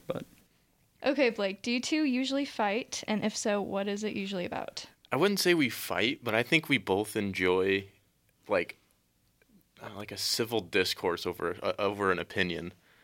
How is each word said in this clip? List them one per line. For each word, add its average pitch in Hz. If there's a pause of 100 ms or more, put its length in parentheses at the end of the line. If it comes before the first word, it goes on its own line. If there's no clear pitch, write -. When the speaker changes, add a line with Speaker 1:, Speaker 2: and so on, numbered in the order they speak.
Speaker 1:
But - (800)
Speaker 2:
Okay, 262
Blake, 202
do 247
you 247
two 311
usually 269
fight? 220
And 214
if 214
so, 208
what 196
is 202
it 202
usually 196
about? - (280)
Speaker 3:
I 123
wouldn't 190
say 175
we 143
fight, 110
but 110
I 117
think 160
we 135
both 98
enjoy, 95 (640)
like, 95 (1040)
uh, -
like, 104
a 98
civil 113
discourse 90
over, 87
uh, 98
over 101
an 85
opinion. 85 (300)